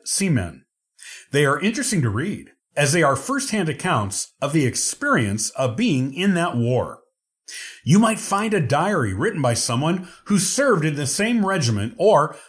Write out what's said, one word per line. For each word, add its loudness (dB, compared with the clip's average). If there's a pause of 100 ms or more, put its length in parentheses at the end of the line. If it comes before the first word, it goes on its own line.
seamen. -2 (680)
They 4
are 2
interesting 0
to 0
read, -6 (240)
as 2
they 2
are 4
first-hand -2
accounts -4
of -2
the 2
experience -2
of -2
being 0
in 0
that -2
war. -2 (840)
You 4
might 2
find -2
a 2
diary 0
written -2
by 2
someone -2 (180)
who 2
served 2
in 0
the -4
same 0
regiment 0
or 4 (140)